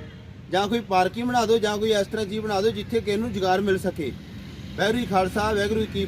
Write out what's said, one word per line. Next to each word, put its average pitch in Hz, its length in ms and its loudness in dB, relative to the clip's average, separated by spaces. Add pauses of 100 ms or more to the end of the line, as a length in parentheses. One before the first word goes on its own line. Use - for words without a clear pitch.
(520)
ਜਾਂ 190 160 2
ਕੋਈ 233 200 0
ਪਾਰਕਿੰਗ 190 400 2
ਬਣਾ 247 180 2
ਦਿਓ, 226 120 6
ਜਾਂ 208 200 0
ਕੋਈ 220 140 2
ਇਸ 202 140 2
ਤਰ੍ਹਾਂ 214 200 -4
ਚੀਜ਼ 208 140 -4
ਬਣਾ 214 200 0
ਦਿਓ 220 120 2
ਜਿੱਥੇ 208 280 -2
ਕਿ 202 100 -2
ਇਹਨੂੰ 220 220 -2
ਜੁਗਾੜ 190 280 2
ਮਿਲ 196 180 2
ਸਕੇ। 170 340 -4 (640)
ਵਾਹਿਗੁਰੂ 220 220 2
ਜੀ 240 80 -2
ਖਾਲਸਾ, 196 460 2
ਵਾਹਿਗੁਰੂ 208 280 2
ਜੀ 214 80 0
ਕੀ 196 200 -2